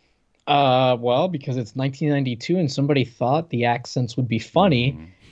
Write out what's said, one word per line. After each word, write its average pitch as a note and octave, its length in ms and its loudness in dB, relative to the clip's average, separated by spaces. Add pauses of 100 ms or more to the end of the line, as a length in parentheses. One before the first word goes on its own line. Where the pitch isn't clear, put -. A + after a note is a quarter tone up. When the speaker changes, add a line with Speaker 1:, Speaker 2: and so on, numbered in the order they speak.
(480)
Speaker 1:
Uh, C3 520 4
well, B2 280 2
because C#3+ 300 -6
it's A#2 180 -8
nineteen C#3 340 -2
ninety-two C#3 480 -2
and D#3 140 0
somebody C#3 340 0
thought C#3+ 440 -2
the A#2+ 160 -2
accents A#2+ 520 -4
would B2+ 100 -2
be A2+ 120 -2
funny. C3+ 580 0
Speaker 2:
Mm-hmm. E2 140 -18 (200)